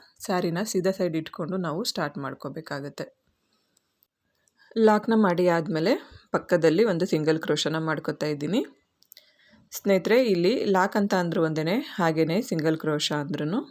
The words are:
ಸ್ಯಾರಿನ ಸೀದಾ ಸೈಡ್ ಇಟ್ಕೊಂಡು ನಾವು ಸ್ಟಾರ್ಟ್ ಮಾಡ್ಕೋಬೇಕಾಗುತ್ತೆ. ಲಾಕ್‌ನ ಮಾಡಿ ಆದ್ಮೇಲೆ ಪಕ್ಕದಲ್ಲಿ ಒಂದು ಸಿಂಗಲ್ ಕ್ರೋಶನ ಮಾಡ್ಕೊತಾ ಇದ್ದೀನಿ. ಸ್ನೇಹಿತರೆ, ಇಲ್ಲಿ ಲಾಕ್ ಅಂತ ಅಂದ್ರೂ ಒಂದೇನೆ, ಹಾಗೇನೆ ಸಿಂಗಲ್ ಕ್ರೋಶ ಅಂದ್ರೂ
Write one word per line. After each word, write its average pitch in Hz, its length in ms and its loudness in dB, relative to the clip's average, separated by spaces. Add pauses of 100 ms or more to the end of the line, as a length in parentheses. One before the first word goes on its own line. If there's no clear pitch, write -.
(200)
ಸ್ಯಾರಿನ 180 420 -2
ಸೀದಾ 190 300 -2
ಸೈಡ್ 180 240 -4
ಇಟ್ಕೊಂಡು 160 400 -6
ನಾವು 170 280 -4
ಸ್ಟಾರ್ಟ್ 151 340 -6
ಮಾಡ್ಕೋಬೇಕಾಗುತ್ತೆ. 139 880 -10 (1700)
ಲಾಕ್‌ನ 220 420 4
ಮಾಡಿ 185 300 4
ಆದ್ಮೇಲೆ 170 460 2 (380)
ಪಕ್ಕದಲ್ಲಿ 165 520 2
ಒಂದು 180 220 0
ಸಿಂಗಲ್ 156 340 0
ಕ್ರೋಶನ 156 400 -2
ಮಾಡ್ಕೊತಾ 151 480 -4
ಇದ್ದೀನಿ. 151 340 -2 (1080)
ಸ್ನೇಹಿತರೆ, 202 540 2
ಇಲ್ಲಿ 185 280 2 (160)
ಲಾಕ್ 185 260 2
ಅಂತ 202 180 0
ಅಂದ್ರೂ 175 280 0
ಒಂದೇನೆ, 160 340 0 (160)
ಹಾಗೇನೆ 160 500 0
ಸಿಂಗಲ್ 160 360 -2
ಕ್ರೋಶ 151 380 -2
ಅಂದ್ರೂ 151 440 -4 (100)